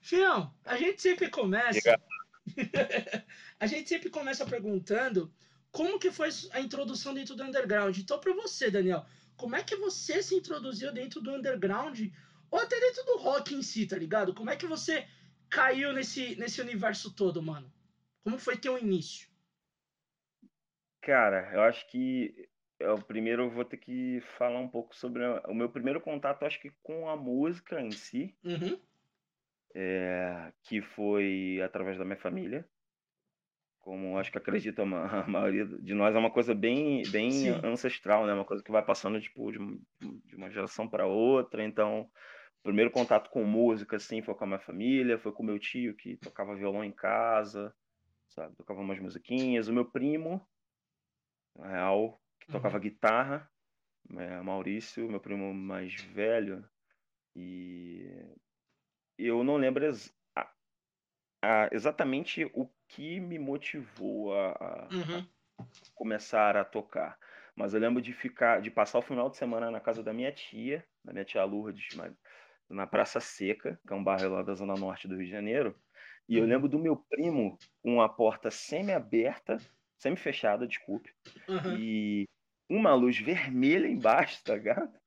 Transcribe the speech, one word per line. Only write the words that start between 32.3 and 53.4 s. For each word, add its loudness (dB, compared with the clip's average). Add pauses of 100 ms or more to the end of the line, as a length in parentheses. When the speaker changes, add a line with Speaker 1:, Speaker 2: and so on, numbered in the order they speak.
Speaker 2:
Como -6
acho -2
que -8
acredito -2
a 2
ma-, -2
<laughs> -2
a -6
maioria 2
de -8
nós, 6
é 4
uma 6
coisa 4
bem, 2
bem 2
Speaker 1:
Sim. 2 (140)
Speaker 2:
ancestral, 2
né? 2
Uma 0
coisa -4
que -14
vai 6
passando, 0
tipo, -8
de, -10 (640)
de -20
uma -12
geração -6
pra 2
outra. 4
Então, 0
o -20
primeiro 4
contato 4
com -2
música, 2
assim, -6
foi -6
com -8
a -2
minha -2
família, 0
foi -6
com -8
meu -2
tio, -6
que -12
tocava -10
violão -4
em -6
casa, 0 (580)
sabe? -12
Tocava -10
umas -6
musiquinhas. -2
O -2
meu 2
primo, -2 (1120)
na -16
real, 0 (200)
que -20
tocava -2
Speaker 1:
Uhum. -6
Speaker 2:
guitarra, 2 (680)